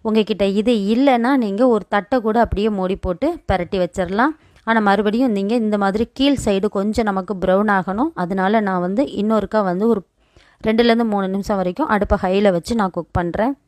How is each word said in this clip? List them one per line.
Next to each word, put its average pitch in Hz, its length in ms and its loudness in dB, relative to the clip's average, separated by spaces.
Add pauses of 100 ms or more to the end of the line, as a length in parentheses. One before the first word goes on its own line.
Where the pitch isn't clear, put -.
உங்ககிட்ட 214 460 0
இது 208 280 2
இல்லைன்னா 240 640 2
நீங்க 226 320 2
ஒரு 214 200 2
தட்டை 208 320 0
கூட 220 200 0
அப்படியே 208 280 0
மூடி 190 280 -2
போட்டு 190 440 -4 (120)
பிரட்டி 180 340 -2
வச்சிடலாம். 196 480 -2 (300)
ஆனா 226 160 2
மறுபடியும் 208 500 2
நீங்க 202 240 -2
இந்த 214 240 0
மாதிரி 202 340 -2
கீழ் 277 320 2
சைடு 196 240 0
கொஞ்சம் 208 360 -2
நமக்கு 196 300 -4
ப்ரௌன் 190 420 2
ஆகணும். 196 380 -2
அதனால 190 460 0
நான் 190 200 -2
வந்து 190 220 -2
இன்னொருக்கா 214 600 0
வந்து 190 260 0
ஒரு 208 180 0 (600)
ரெண்டுலேருந்து 233 380 2
மூணு 202 240 -2
நிமிஷம் 196 280 -4
வரைக்கும் 185 300 -2
அடுப்பை 202 360 0
ஹைல 196 280 2
வச்சு 175 240 -2
நான் 202 160 0
குக் 170 220 -10
பண்றேன். 190 440 -2 (120)